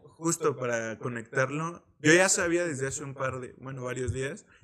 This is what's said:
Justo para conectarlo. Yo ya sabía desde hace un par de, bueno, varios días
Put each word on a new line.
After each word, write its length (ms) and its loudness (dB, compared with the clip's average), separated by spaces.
Justo 400 0
para 420 -2
conectarlo. 840 -2
Yo 140 6
ya 160 8
sabía 360 2
desde 220 -2
hace 160 -6
un 100 -8
par 260 -4
de, 180 -10
bueno, 260 -10
varios 300 -2
días 320 -4